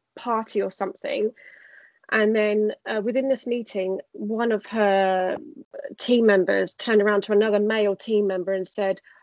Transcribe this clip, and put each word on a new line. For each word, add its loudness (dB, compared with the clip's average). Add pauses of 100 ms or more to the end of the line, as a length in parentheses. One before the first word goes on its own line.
(160)
party -4
or -4
something. -4 (800)
And 2
then, 2 (120)
uh, -2
within -2
this 0
meeting, -4 (120)
one -2
of -2
her 2 (600)
team 2
members 2
turned 2
around 2
to -6
another 2
male 0
team 0
member -2
and -4
said, -2 (240)